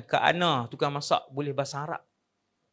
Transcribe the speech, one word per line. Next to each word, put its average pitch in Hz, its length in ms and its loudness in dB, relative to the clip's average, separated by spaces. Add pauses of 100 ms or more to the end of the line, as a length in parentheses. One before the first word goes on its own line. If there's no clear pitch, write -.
Kak - 160 2
Ana, 151 480 2
tukang 143 240 -2
masak, 143 400 0
boleh 147 160 -4
bahasa 139 320 -4
Arab. 156 240 -8 (680)